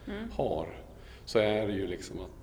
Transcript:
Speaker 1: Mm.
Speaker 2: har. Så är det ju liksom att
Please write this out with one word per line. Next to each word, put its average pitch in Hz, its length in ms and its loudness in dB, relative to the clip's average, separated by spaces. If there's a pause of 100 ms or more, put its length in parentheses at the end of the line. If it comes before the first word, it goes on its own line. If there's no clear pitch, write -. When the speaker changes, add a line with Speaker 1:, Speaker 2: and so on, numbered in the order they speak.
Speaker 1:
Mm. 220 240 -4
Speaker 2:
har. 82 360 2 (580)
Så - 140 4
är 107 280 6
det 104 60 2
ju 95 140 0
liksom 87 320 -6
att 92 120 -8 (100)